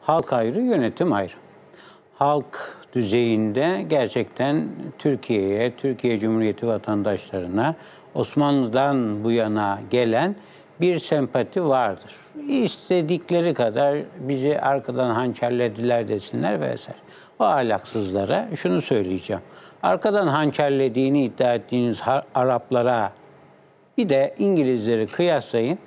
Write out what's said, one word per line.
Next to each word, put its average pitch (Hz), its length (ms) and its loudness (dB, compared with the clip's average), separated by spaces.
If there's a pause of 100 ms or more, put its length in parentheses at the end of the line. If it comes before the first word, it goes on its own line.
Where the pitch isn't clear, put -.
Halk 160 320 0
ayrı, 123 280 0
yönetim 175 520 0
ayrı. 98 200 -2 (840)
Halk 143 600 -2 (160)
düzeyinde 117 920 0
gerçekten 139 800 -2 (300)
Türkiye'ye, 113 800 0
Türkiye 120 420 -2
Cumhuriyeti 110 480 0
vatandaşlarına 104 1080 -2 (400)
Osmanlı'dan 131 1080 0
bu 117 80 2
yana 107 460 0 (120)
gelen 123 460 2 (440)
bir 175 180 2
sempati 147 680 -2
vardır. 123 520 0 (320)
İstedikleri 175 1040 0
kadar 131 440 2 (200)
bizi 139 420 0
arkadan 127 500 0
hançerlediler 120 1000 0
desinler 127 520 -2
vesaire. - 400 -6 (400)
O 214 40 4
ahlaksızlara 113 1120 0
şunu 180 240 0
söyleyeceğim. 95 640 -2 (400)
Arkadan 190 440 2
hançerlediğini 139 1000 2
iddia 120 300 0
ettiğiniz 120 460 0
ha-, 131 240 0 (100)
Araplara 120 760 0 (840)
bir 220 100 0
de 135 300 2
İngilizleri 123 680 2
kıyaslayın. 147 800 0